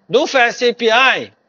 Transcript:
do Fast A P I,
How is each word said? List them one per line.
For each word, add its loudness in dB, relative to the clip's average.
do 0
Fast 0
A -2
P -4
I, 0